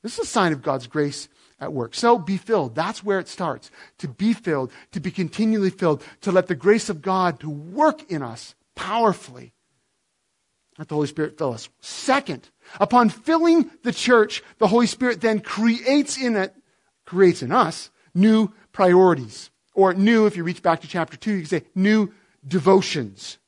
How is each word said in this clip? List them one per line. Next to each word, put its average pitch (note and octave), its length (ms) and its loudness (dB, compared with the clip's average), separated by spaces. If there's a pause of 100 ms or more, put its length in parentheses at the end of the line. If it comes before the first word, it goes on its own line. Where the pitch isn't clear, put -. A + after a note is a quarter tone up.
This A#3+ 160 -12
is A4+ 60 -4
a - 40 -12
sign F3+ 240 0
of C3+ 80 -8
God's C3+ 260 -6
grace D3 400 -6 (320)
at C#3+ 140 -10
work. A#2+ 220 -8
So A#3 240 2
be F3+ 180 -6
filled. D#3+ 380 -4
That's F3+ 280 -6
where G3 160 -2
it D#3+ 80 -10
starts. - 440 -8 (280)
To D#3 80 -10
be G3+ 260 -2
filled, C3+ 380 -4 (200)
to F#3 80 -8
be F3 100 -8
continually G3+ 600 -2
filled, F3 340 -2 (180)
to G3 100 -4
let F3+ 160 2
the F3+ 80 -4
grace G3+ 340 2
of D#3+ 120 -8
God F#3 380 -2
to D3+ 100 -10
work F#3+ 640 -2
in D3+ 100 -6
us A#2 340 -14 (200)
powerfully. F3+ 800 -4 (1200)
Let D#3 120 -16
the D#3 60 -6
Holy D3+ 120 0
Spirit D3+ 300 -6
fill C3+ 160 -4
us. - 160 -14 (100)
Second, - 680 -6 (320)
upon A#3 260 4
filling E4 640 2 (120)
the A#3+ 100 -4
church, A3+ 500 2 (140)
the G#3+ 100 2
Holy A3+ 200 4
Spirit A#3+ 340 -4
then A3 180 0
creates B3 800 0
in A#3+ 140 -2
it, F#3+ 180 -4 (520)
creates F3+ 360 2
in A#2+ 120 -4
us - 360 0 (240)
new A3 380 4 (220)
priorities. F3+ 760 4 (240)
Or F#3+ 200 4
new, G#3+ 320 4
if G#3 100 0
you E3+ 80 -6
reach E3+ 180 -6
back E3 200 0
to D#3 60 -20
chapter E3 280 -6
two, - 160 -8
you G3 100 -2
can D#3 60 -12
say E3 160 -4 (100)
new G#3 380 2 (340)
devotions. D#3 920 0 (100)